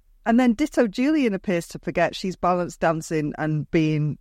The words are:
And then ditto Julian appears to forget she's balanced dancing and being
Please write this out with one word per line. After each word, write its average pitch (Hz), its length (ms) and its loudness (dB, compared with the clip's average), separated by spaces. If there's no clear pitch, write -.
And 233 140 4
then 247 140 4
ditto 254 340 0
Julian 254 480 0
appears 175 320 -2
to - 120 -14
forget 170 360 -2
she's 185 200 -6
balanced 175 440 -2
dancing 160 580 0
and 151 320 -2
being 156 520 0